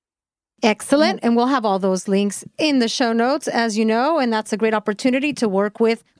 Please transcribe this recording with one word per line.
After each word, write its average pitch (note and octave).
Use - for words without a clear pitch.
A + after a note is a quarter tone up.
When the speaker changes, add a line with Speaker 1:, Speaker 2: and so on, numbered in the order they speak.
Speaker 1:
Excellent. C#4+
Speaker 2:
Mm. -
Speaker 1:
And A#3
we'll A#3+
have B3+
all G3
those F#3+
links G3+
in D4
the A#3
show A3+
notes, B3+
as A#3
you A3+
know, B3+
and A#3+
that's A3
a G#3+
great A3
opportunity B3+
to A3+
work G3
with A3+